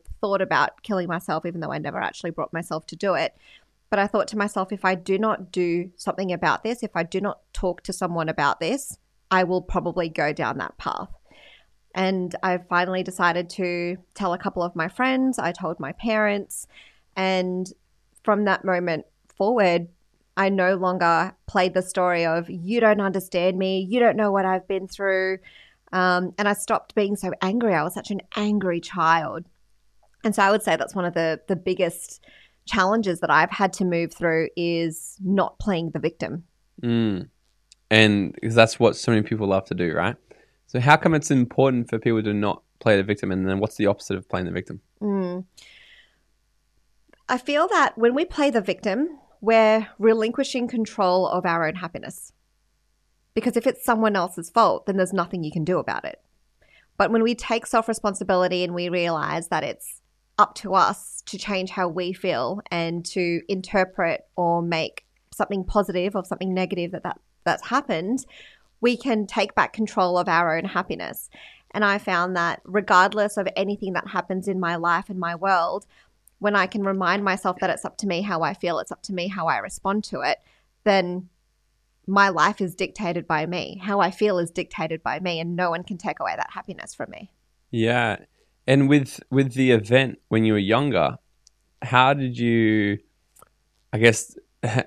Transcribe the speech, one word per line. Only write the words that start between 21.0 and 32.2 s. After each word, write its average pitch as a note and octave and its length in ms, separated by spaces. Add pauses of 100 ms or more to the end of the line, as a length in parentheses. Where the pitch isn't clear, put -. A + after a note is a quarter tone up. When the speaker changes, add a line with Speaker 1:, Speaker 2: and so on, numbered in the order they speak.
Speaker 1:
played F#3 260
the F#3 80
story F3+ 440
of, E3+ 240
"You F#3 300
don't G#3 220
understand F#3 580
me. F#3+ 200
You G3 200
don't A#3 160
know G#3 160
what G3 140
I've F#3 240
been F#3+ 180
through." F#3+ 520 (520)
Um, F3+ 460
and G#3 100
I G3+ 60
stopped - 420
being G3+ 220
so F3+ 240
angry. G#3 340
I D3+ 80
was F3 100
such - 160
an G3+ 120 (160)
angry G3+ 420
child. E3 640 (800)
And G#3+ 100
so G#3 100
I G3 80
would G#3+ 120
say E3 140
that's - 180
one F#3 80
of F3 100
the, D#3+ 360
the F#3 80
biggest - 640 (420)